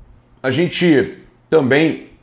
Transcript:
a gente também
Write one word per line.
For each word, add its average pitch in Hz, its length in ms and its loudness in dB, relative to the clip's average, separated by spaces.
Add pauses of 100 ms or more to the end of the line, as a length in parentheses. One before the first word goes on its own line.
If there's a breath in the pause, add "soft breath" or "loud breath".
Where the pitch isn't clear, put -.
(420)
a 131 100 -4
gente 151 640 0 (320)
também 147 560 0 (180)